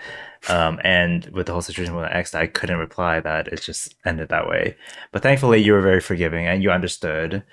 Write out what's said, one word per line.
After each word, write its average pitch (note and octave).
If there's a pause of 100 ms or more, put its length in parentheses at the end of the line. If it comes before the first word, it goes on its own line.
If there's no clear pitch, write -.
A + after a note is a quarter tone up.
(500)
Um, E2+
and F2
with F2+
the E2+
whole F2
situation F2
with E2+
my D#2+
ex, F2
I E2
couldn't E2+
reply E2
that D#2
it -
just -
ended D#2+
that E2
way. - (380)
But G2+
thankfully, C3
you G#2
were G2+
very F#2
forgiving E2+
and F2+
you F#2+
understood. E2+